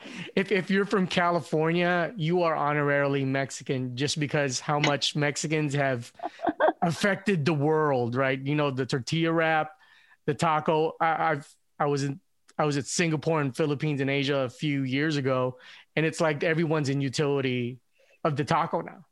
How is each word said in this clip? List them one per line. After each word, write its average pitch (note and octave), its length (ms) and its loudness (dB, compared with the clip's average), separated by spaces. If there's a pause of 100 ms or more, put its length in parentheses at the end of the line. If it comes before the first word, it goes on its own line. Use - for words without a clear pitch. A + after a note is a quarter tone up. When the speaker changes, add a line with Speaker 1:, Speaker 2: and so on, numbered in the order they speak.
(340)
Speaker 1:
if, F#3+ 160 0
if F#3+ 200 0
you're G3 160 2
from F#3+ 200 0
California, F3 1120 0
you F3 280 0
are D#3+ 100 2
honorarily C#3+ 720 2
Mexican C3 720 -4
just C#3 220 -2
because C#3+ 400 0
how D3+ 220 0
much D3 340 0
Mexicans D3 600 0
have C3+ 360 -2 (380)
Speaker 2:
<laughs> - 340 0
Speaker 1:
affected F#3+ 640 0
the E3+ 80 4
world, C#3+ 640 2
right? C3+ 260 2
You C#3 140 -2
know, D3 160 2
the C3 160 -2
tortilla D#3+ 440 -2
wrap, D#3+ 420 2 (520)
the D3+ 80 0
taco. D#3+ 680 2
I, D#3+ 320 2
I've, D3 220 -8 (240)
I D#3+ 80 0
was C#3+ 180 0
in, C#3 140 -4 (380)
I D#3+ 80 2
was D3 140 0
at C3 80 -4
Singapore D#3+ 560 0
and C3+ 120 -2
Philippines D3 460 0
and C3+ 80 0
Asia C#3 300 0
a C3 100 -2
few C#3 360 -4
years C#3+ 340 -2
ago, B2+ 400 0 (380)
and D#3 100 4
it's D#3+ 140 -2
like D#3 240 2
everyone's D#3+ 440 2
in C#3 140 0
utility C3 760 -2 (460)
of D#3 120 0
the D3 80 0
taco E3 360 0
now. E3+ 320 -12